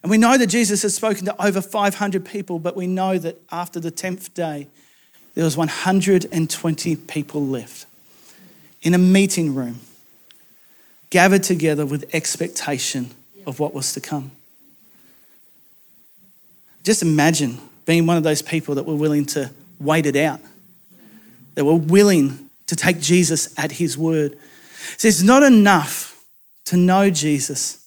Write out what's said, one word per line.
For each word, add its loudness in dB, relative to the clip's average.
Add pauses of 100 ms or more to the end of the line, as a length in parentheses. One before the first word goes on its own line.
And -2
we 4
know 6
that 2
Jesus 0
had 0
spoken -4
to -6
over 0
five -2
hundred -4
people, -10
but -6
we -6
know -2
that -8 (100)
after -8
the -8
tenth -10
day, -8 (680)
there -2
was 0
one -2
hundred 0
and -2
twenty -4
people -8
left -10 (960)
in 2
a 4
meeting 4
room, -6 (1300)
gathered 6
together 0
with -6
expectation -6 (380)
of -12
what -4
was -6
to -8
come. -10 (2500)
Just 0
imagine 0 (280)
being 2
one 2
of -2
those 0
people -6
that -6
were -4
willing 0
to -6 (300)
wait 0
it 0
out, 0 (1160)
that 0
were 4
willing 4 (180)
to -4
take 0
Jesus 0
at -6
his -4
word. -2 (600)
See, 2
it's 2
not 8
enough 4 (460)
to -2
know 4
Jesus. -4